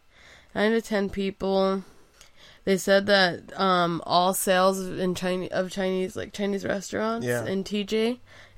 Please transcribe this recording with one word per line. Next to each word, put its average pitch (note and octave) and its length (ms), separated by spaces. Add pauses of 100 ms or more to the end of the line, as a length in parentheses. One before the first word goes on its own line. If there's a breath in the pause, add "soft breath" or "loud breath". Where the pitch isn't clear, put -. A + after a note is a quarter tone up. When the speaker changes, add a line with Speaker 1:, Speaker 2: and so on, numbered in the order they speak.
(540 loud breath)
Speaker 1:
nine G#3 180
to A3+ 80
ten G3+ 300
people. F#3+ 760 (800 loud breath)
They G3 120
said G3+ 300
that, F#3+ 520
um, F3+ 460
all F3+ 300
sales F#3+ 460
in F3+ 340
Chine-, F#3 360
of F#3 200
Chinese, F#3 460
like, - 160
Chinese G3 320
restaurants A3 600
Speaker 2:
Yeah. B2 180
Speaker 1:
in F#3+ 200
T G#3 200
J, A3 360 (380 loud breath)